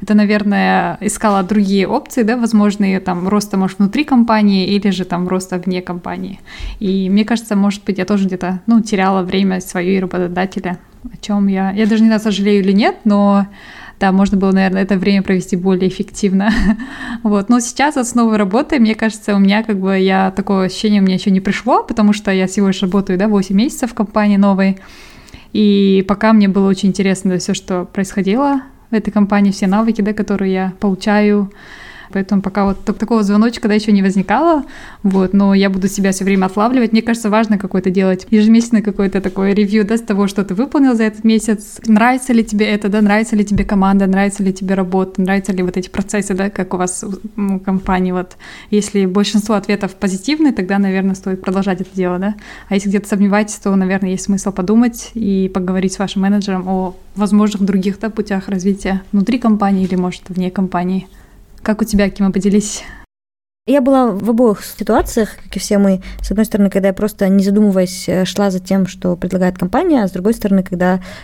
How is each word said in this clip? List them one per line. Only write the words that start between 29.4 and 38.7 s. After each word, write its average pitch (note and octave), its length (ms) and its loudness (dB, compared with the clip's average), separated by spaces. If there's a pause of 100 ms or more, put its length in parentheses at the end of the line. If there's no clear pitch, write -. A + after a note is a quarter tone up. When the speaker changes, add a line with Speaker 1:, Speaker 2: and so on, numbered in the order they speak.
Speaker 1:
все G3 160 -2
навыки, A3 340 0
да, G#3 120 0
которые G3 400 -2
я F#3 260 -2
получаю. G#3 680 2 (640)
Поэтому G3 300 -2
пока G3 240 -2
вот G3 200 -2
так-, G#3+ 120 -2
такого A3+ 260 0
звоночка, G#3+ 440 0
да, G#3 80 2
еще G#3+ 160 0
не G3+ 100 4
возникало, A3 600 0 (400)
вот, F#3+ 300 2
но G3 200 4
я G3 160 4
буду F#3+ 180 -2
себя G3 240 0
все F#3+ 140 -4
время F#3+ 220 2
отлавливать. A3+ 440 0
Мне A3 100 2
кажется, A3+ 280 -2
важно G#3+ 280 2
какое-то F#3+ 340 -2
делать F#3+ 400 0
ежемесячное A3+ 500 4